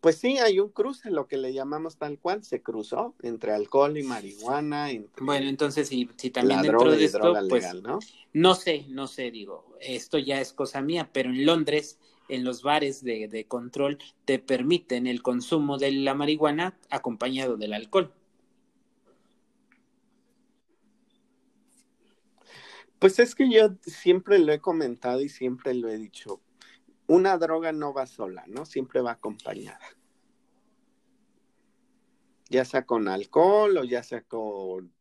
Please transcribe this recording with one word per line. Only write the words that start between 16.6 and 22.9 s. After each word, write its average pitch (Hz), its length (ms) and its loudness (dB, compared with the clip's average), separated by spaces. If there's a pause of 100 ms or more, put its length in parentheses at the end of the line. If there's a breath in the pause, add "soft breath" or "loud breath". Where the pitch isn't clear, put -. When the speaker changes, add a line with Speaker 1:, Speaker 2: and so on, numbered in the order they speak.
Speaker 2:
acompañado 127 680 -4
del 107 160 -6
alcohol. 113 400 -2 (4000 loud breath)